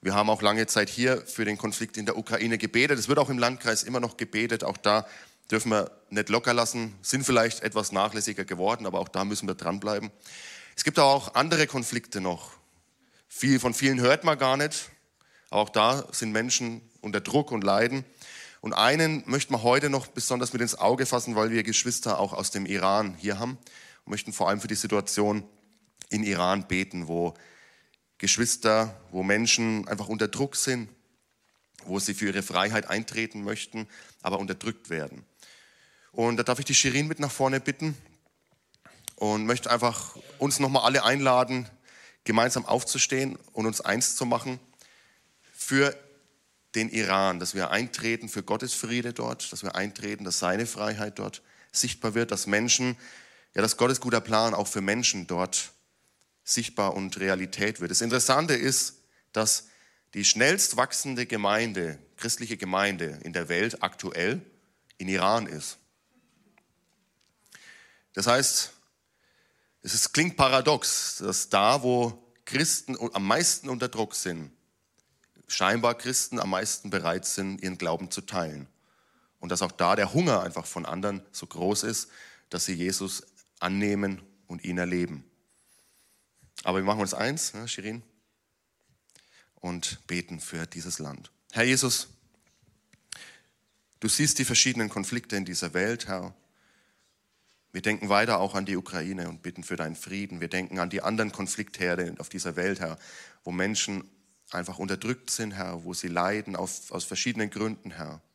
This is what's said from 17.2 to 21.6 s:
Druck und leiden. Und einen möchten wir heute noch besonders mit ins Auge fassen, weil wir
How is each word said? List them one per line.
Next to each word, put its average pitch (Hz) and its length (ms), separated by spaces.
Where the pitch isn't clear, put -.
Druck 147 280
und 107 140
leiden. 117 400
Und - 140
einen 147 520
möchten 139 280
wir 110 80
heute 131 260
noch 139 200
besonders 123 440
mit 120 80
ins 120 140
Auge 123 320
fassen, 120 300
weil 110 140
wir 113 120